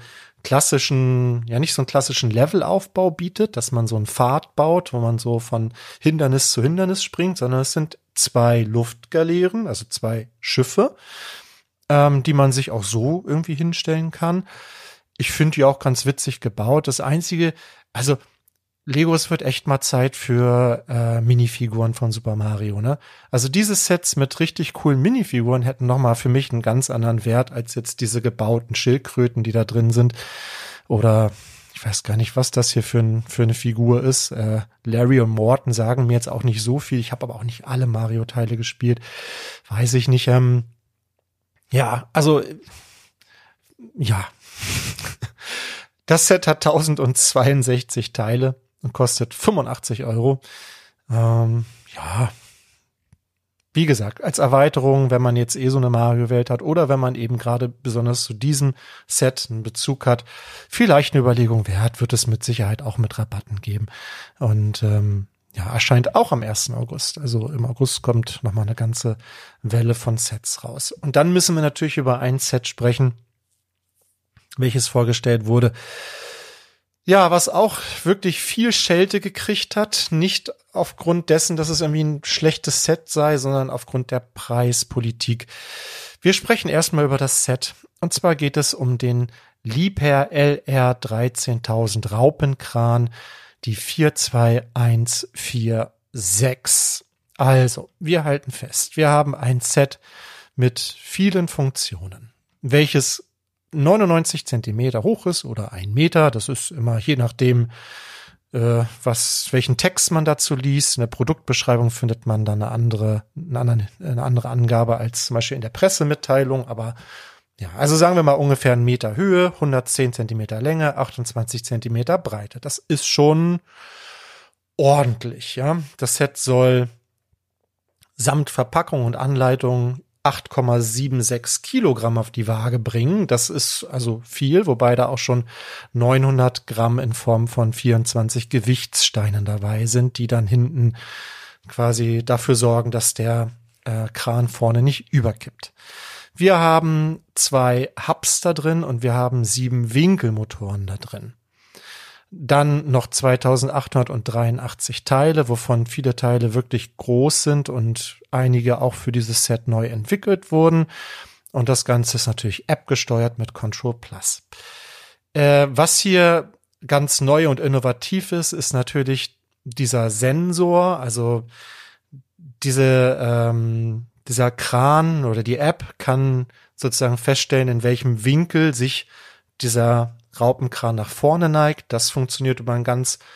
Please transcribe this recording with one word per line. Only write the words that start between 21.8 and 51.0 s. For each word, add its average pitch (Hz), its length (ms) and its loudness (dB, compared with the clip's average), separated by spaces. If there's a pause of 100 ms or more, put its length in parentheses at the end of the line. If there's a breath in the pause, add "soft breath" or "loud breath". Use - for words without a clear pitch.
von 113 200 -2
Super 107 240 -6
Mario, 107 420 -4
ne? 127 200 -2 (320 loud breath)
Also 127 180 0
diese 202 260 0
Sets - 400 0
mit 139 240 -2
richtig 165 320 -4
coolen 139 300 2
Minifiguren 131 600 2
hätten 127 260 -2
noch 123 100 2
mal 120 180 2
für 127 140 -2
mich 131 240 0
einen 117 80 -2
ganz 117 280 0
anderen 117 360 0
Wert 120 260 0
als 117 240 -10
jetzt 120 240 -8
diese 117 220 -2
gebauten 113 540 -2
Schildkröten, 123 680 0
die 113 80 -4
da 110 140 2
drin 113 260 2
sind. 120 220 4 (720 loud breath)
Oder 110 460 4 (400 loud breath)
ich - 120 -12
weiß 104 180 -6
gar 104 120 -4
nicht, 113 220 -2
was 127 140 0
das 123 200 0
hier 117 100 0
für - 180 0
ein, 113 280 2
für - 160 -2
eine 117 120 2
Figur 120 480 2
ist. 131 280 0
Äh, 110 300 -2 (240)
Larry 123 340 4
und 113 120 2
Morton 113 420 2
sagen 117 340 0
mir 120 60 2
jetzt 120 160 0
auch 117 140 -6
nicht 110 200 0
so 123 160 0
viel. 127 200 -2
Ich 117 120 -6
hab 123 120 -10
aber 117 120 -8
auch 110 80 -12
nicht 117 240 -8
alle 127 200 0
Mario-Teile 113 680 -2
gespielt. 120 460 -2 (680 loud breath)
Weiß 117 280 0
ich 123 120 0
nicht. 127 220 4
Ähm, 123 340 4 (1080)
ja, 123 420 0
also, 151 280 4 (1600 loud breath)
ja. 104 340 -2
<laughs> - 40 -20 (1700 loud breath)
Das 160 220 4
Set 185 200 4
hat 156 160 2
tausendzweiundsechzig 135 1500 2
Teile 123 420 0 (260)
und 120 120 -6
kostet 123 400 -2
fünfundachtzig 127 720 -4
Euro. 120 340 0 (720 loud breath)